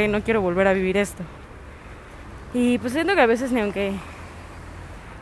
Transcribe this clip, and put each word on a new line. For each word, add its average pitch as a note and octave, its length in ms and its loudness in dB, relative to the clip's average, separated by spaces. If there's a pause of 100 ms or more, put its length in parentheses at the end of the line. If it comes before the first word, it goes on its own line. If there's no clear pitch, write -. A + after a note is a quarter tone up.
no G#3 140 2
quiero A3+ 180 2
volver F#3 280 4
a F#3+ 40 6
vivir F#3 240 2
esto". G3+ 260 0 (1300)
Y, B3 240 4
pues, A#3 160 -4
siento E4 200 2
que F4 60 6
a B3 60 8
veces A#3+ 260 2
ni B3 80 4
aunque G3 320 0 (1300)